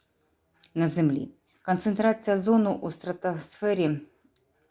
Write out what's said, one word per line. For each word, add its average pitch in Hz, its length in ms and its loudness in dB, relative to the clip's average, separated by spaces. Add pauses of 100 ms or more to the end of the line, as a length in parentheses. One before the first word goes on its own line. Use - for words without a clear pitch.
(760)
на 165 140 2
Землі. 151 420 0 (340)
Концентрація 208 720 0
озону 208 380 2
у - 160 -6
стратосфері 180 1080 -2 (720)